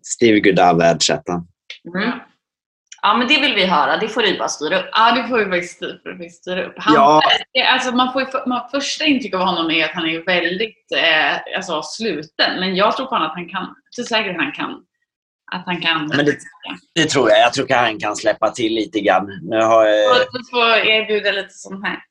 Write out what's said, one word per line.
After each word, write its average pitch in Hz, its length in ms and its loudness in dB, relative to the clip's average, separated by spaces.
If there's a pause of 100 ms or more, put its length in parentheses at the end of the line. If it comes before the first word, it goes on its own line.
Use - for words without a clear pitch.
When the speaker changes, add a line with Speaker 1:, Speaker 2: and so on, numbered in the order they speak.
Speaker 1:
Steve 110 360 4
Goodall, 90 380 6
världsettan. 85 680 0 (480)
Speaker 2:
Mm. 240 240 -4 (840)
Ja, 208 160 2
men 247 100 0
det 294 120 4
vill 262 160 0
vi 190 100 2
höra. 151 320 2
Det 214 100 -2
får 226 140 -2
du 185 160 0
bara 110 100 -4
styra 160 320 -2
upp. - 120 -6
Speaker 3:
Ja, 226 200 4
det 240 160 -2
får 247 100 -2
vi 208 80 2
faktiskt 180 300 -4
styra, 160 280 -10
får 185 160 -12
vi 170 100 -14
styra - 360 -8
upp. - 120 -14
Han, 180 180 2
Speaker 1:
Ja. 147 260 6 (320)
Speaker 3:
det, 254 100 2
alltså, 254 320 0
man 254 180 0
får 269 80 -2
ju 254 60 -4
för, - 200 -8
man, 247 240 -4
första 277 340 -4
intryck 240 280 0
av 185 80 -2
honom 170 300 0
är 160 140 2
att 160 80 -4
han 170 160 -6
är 165 160 -6
väldigt, 185 600 -2 (100)
eh, 156 600 0
alltså, 175 260 -4
sluten. 170 760 -4
Men 185 160 -2
jag 202 220 2
tror 262 100 -6
fan 202 160 -2
att 156 120 -4
han 175 140 -10
kan, 185 260 -10 (140)
så 240 140 -10
säkert 214 340 -4
han 147 140 -4
kan, 151 200 -10 (800)
att 185 140 -10
han 175 160 -6
kan. 160 260 -2
Speaker 1:
Men 147 180 0
det, 143 120 0 (580)
det 160 140 2
tror 123 200 2
jag. 107 100 6
Jag 120 140 4
tror 131 180 -4
att 127 80 2
han 110 200 0
kan 104 160 -4
släppa 107 340 0
till 113 240 -2
lite 107 260 -4
grann. 95 440 0
Nu 110 180 -4
har 113 240 6
jag 107 260 4
Speaker 3:
Och 247 60 6 (160)
du 254 60 -6 (120)
får 240 160 2 (220)
erbjuda 208 420 0
lite 190 220 -6
sån 196 300 -16
här. 175 160 -8 (120)